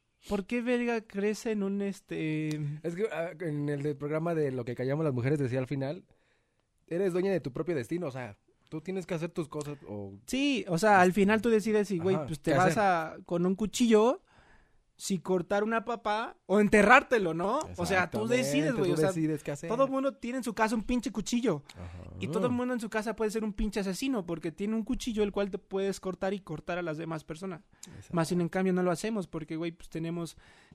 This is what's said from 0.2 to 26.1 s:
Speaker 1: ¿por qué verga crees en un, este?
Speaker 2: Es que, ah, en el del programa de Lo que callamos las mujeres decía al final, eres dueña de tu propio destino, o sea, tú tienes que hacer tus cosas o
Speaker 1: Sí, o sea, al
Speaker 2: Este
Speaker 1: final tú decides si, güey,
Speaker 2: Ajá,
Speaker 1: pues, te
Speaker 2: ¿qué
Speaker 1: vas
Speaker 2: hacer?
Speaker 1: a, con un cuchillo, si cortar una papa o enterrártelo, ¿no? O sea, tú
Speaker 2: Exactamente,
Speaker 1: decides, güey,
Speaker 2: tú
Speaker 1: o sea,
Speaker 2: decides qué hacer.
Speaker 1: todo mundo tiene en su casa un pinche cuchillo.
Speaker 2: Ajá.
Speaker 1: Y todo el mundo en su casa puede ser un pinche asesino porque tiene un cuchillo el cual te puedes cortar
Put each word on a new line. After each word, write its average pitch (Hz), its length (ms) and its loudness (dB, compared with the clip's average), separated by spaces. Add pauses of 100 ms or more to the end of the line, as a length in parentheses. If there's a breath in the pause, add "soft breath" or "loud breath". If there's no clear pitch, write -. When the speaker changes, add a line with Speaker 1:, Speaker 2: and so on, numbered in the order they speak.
Speaker 1:
¿por 202 180 -2
qué 240 160 -2
verga 240 400 0
crees 208 440 -4
en 214 160 0
un, 196 200 0
este? 160 640 -4 (340)
Speaker 2:
Es 170 120 -4
que, 208 180 -2
ah, 165 180 -4 (100)
en 147 280 -4
el 143 140 -4
del 147 140 -2
programa 156 380 -2
de 147 180 0
Lo 123 120 -4
que 120 100 -8
callamos 135 300 -2
las 143 100 0
mujeres 131 240 0
decía 131 200 0
al 131 80 -2
final, 143 380 -6 (840)
eres 180 260 0
dueña 185 200 2
de 170 80 2
tu 131 120 -6
propio 160 220 -4
destino, 160 320 -4
o 139 40 -6
sea, 123 280 -10 (300)
tú 156 120 -8
tienes 185 260 -6
que 185 80 -4
hacer 165 160 -4
tus 156 180 -6
cosas 147 380 -8
o 101 280 -10 (120)
Speaker 1:
Sí, 269 420 0
o 170 100 2
sea, 202 220 8
al 180 80 8
Speaker 2:
Este 185 120 4
Speaker 1:
final 202 220 4
tú 240 80 2
decides 214 380 2
si, 190 100 -2
güey, 185 180 2
Speaker 2:
Ajá, 147 100 -2
Speaker 1:
pues, 160 140 -6
te 160 120 2
Speaker 2:
¿qué - 60 6
Speaker 1:
vas 185 100 6
Speaker 2:
hacer? 175 140 2
Speaker 1:
a, 170 340 2 (100)
con 175 200 0
un 190 80 2
cuchillo, 220 680 4 (720 soft breath)
si 190 240 -2
cortar 185 420 0
una 226 220 -2
papa 233 520 -4 (100)
o 190 120 4
enterrártelo, 214 720 6
¿no? 190 260 0 (180)
O 175 100 -2
sea, 180 240 2
tú 226 140 -2
Speaker 2:
Exactamente, 240 120 2
Speaker 1:
decides, 277 380 2
güey, 165 160 2
Speaker 2:
tú 175 40 2
Speaker 1:
o - 20 -2
sea, 156 120 4
Speaker 2:
decides 156 360 -2
qué 151 80 -4
hacer. 165 160 -8
Speaker 1:
todo 247 180 2
mundo 262 280 -2
tiene 247 240 -8
en 247 60 -6
su 233 100 -6
casa 220 200 2
un 220 80 0
pinche 240 300 -2
cuchillo. 226 500 0 (140)
Speaker 2:
Ajá. 87 260 -14 (160)
Speaker 1:
Y 95 80 -6
todo 170 200 0
el 247 60 0
mundo 247 220 -2
en 240 60 -4
su 226 100 -8
casa 220 240 -4
puede 214 160 -2
ser 220 140 -4
un 214 80 -4
pinche 214 260 -4
asesino 196 480 -2
porque 170 240 -6
tiene 208 240 -4
un 226 80 0
cuchillo 214 400 -2
el 208 80 0
cual 202 220 -2
te 196 60 -6
puedes 196 420 -4
cortar 190 340 -4